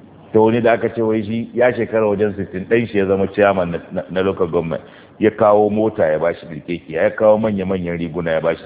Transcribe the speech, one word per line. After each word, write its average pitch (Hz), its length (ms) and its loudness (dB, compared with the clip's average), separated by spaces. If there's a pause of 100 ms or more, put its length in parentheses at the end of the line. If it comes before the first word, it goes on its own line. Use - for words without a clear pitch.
(340)
To 110 100 6
wani 113 180 2
da 113 120 4
aka 113 200 -2
ce 117 80 -4
wai 110 220 0
shi 113 300 -6
ya 120 200 2
shekara 110 320 0
wajen 104 300 0
sittin, 92 340 -8
ɗan 117 200 2
shi 104 80 -2
ya 98 80 2
zama 95 280 0
chairman 95 380 2
na, 85 60 -6 (140)
na, 90 100 -6 (100)
na 92 100 -2
local 92 260 -2
government, 80 360 -4 (360)
ya 107 120 4
kawo 104 380 4
mota 107 360 0
ya 78 140 0
bashi 82 260 -4
birkeki, 80 480 -10
ya 92 180 0
kawo 107 260 4
manya-manyan 95 600 -2
riguna 85 340 -4
ya 80 100 0
bashi, 82 240 -2